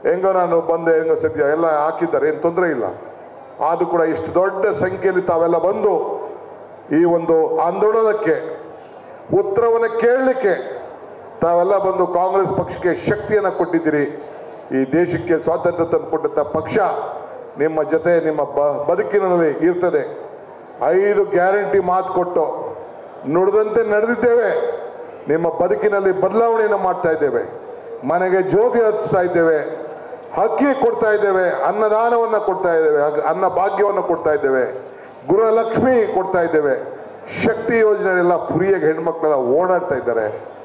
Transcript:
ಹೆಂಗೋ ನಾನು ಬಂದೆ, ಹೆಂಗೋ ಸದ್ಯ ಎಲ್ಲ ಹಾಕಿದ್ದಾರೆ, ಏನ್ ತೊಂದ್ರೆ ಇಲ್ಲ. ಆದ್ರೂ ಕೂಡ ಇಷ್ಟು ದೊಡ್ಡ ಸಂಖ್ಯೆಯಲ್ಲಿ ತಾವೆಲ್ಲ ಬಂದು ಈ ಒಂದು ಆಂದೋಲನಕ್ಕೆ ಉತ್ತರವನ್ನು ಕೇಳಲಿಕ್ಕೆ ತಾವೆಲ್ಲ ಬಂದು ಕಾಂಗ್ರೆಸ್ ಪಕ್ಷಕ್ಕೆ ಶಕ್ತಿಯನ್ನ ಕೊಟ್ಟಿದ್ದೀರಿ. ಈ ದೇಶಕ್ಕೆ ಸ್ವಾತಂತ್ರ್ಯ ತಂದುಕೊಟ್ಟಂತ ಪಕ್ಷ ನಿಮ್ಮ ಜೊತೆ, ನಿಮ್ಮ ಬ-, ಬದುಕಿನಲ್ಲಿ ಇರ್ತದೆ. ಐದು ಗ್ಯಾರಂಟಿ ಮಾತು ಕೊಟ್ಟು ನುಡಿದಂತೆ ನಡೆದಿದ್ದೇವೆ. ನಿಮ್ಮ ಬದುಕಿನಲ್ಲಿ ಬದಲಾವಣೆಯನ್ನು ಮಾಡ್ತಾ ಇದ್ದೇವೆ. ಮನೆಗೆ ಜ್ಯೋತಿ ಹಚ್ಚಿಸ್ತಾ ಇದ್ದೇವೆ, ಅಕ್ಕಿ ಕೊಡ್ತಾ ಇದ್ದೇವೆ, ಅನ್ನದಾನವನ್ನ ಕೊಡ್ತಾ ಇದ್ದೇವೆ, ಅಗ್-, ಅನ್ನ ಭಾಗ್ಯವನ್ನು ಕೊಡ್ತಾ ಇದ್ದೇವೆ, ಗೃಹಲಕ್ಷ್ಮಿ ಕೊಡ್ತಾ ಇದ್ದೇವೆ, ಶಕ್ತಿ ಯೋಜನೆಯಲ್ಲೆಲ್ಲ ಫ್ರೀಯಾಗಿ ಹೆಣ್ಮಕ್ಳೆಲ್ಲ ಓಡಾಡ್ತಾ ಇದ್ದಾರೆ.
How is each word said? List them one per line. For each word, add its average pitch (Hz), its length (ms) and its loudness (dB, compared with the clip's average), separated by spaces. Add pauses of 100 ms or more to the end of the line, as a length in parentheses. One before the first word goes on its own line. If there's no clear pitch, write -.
ಹೆಂಗೋ 185 220 2
ನಾನು 170 300 2
ಬಂದೆ, 165 380 2
ಹೆಂಗೋ 160 160 2
ಸದ್ಯ 156 280 0
ಎಲ್ಲ 156 220 2 (120)
ಹಾಕಿದ್ದಾರೆ, 156 520 0
ಏನ್ 156 120 -4
ತೊಂದ್ರೆ 170 280 0
ಇಲ್ಲ. 127 140 -2 (800)
ಆದ್ರೂ 170 220 0
ಕೂಡ 175 160 0
ಇಷ್ಟು - 320 -2
ದೊಡ್ಡ 190 320 0
ಸಂಖ್ಯೆಯಲ್ಲಿ 185 560 0
ತಾವೆಲ್ಲ 170 360 2
ಬಂದು 202 360 2 (1040)
ಈ 170 40 6
ಒಂದು 165 560 2
ಆಂದೋಲನಕ್ಕೆ 196 760 2 (1040)
ಉತ್ತರವನ್ನು 226 600 2
ಕೇಳಲಿಕ್ಕೆ 247 800 2 (640)
ತಾವೆಲ್ಲ 175 360 4
ಬಂದು 185 300 0
ಕಾಂಗ್ರೆಸ್ 185 500 0
ಪಕ್ಷಕ್ಕೆ - 380 -2
ಶಕ್ತಿಯನ್ನ 208 540 -2
ಕೊಟ್ಟಿದ್ದೀರಿ. 160 560 0 (680)
ಈ 131 200 0
ದೇಶಕ್ಕೆ 165 480 0
ಸ್ವಾತಂತ್ರ್ಯ 170 460 0
ತಂದುಕೊಟ್ಟಂತ 156 540 -2
ಪಕ್ಷ 156 380 -2 (800)
ನಿಮ್ಮ 156 260 0
ಜೊತೆ, 160 420 2
ನಿಮ್ಮ 151 180 0
ಬ-, 143 480 0
ಬದುಕಿನಲ್ಲಿ 180 720 2
ಇರ್ತದೆ. 175 380 2 (840)
ಐದು 196 400 2
ಗ್ಯಾರಂಟಿ 196 540 2
ಮಾತು 180 340 0
ಕೊಟ್ಟು 175 320 0 (840)
ನುಡಿದಂತೆ 208 560 2
ನಡೆದಿದ್ದೇವೆ. 226 680 2 (800)
ನಿಮ್ಮ 165 220 0
ಬದುಕಿನಲ್ಲಿ 196 720 0
ಬದಲಾವಣೆಯನ್ನು 214 560 2
ಮಾಡ್ತಾ 180 320 0
ಇದ್ದೇವೆ. 131 340 0 (640)
ಮನೆಗೆ 180 360 2
ಜ್ಯೋತಿ 233 380 2
ಹಚ್ಚಿಸ್ತಾ 214 400 2
ಇದ್ದೇವೆ, 160 680 0 (560)
ಅಕ್ಕಿ 254 380 2
ಕೊಡ್ತಾ 226 300 2
ಇದ್ದೇವೆ, 185 520 2
ಅನ್ನದಾನವನ್ನ 220 760 2
ಕೊಡ್ತಾ 180 380 0
ಇದ್ದೇವೆ, 151 260 4
ಅಗ್-, 147 200 0
ಅನ್ನ 180 260 0
ಭಾಗ್ಯವನ್ನು 196 560 0
ಕೊಡ್ತಾ 160 300 0
ಇದ್ದೇವೆ, 135 320 2 (640)
ಗೃಹಲಕ್ಷ್ಮಿ 226 840 2
ಕೊಡ್ತಾ 185 280 0
ಇದ್ದೇವೆ, 151 340 2 (680)
ಶಕ್ತಿ 226 360 0
ಯೋಜನೆಯಲ್ಲೆಲ್ಲ 185 580 2
ಫ್ರೀಯಾಗಿ 175 480 0
ಹೆಣ್ಮಕ್ಳೆಲ್ಲ 160 500 0
ಓಡಾಡ್ತಾ 143 600 2
ಇದ್ದಾರೆ. 113 680 -4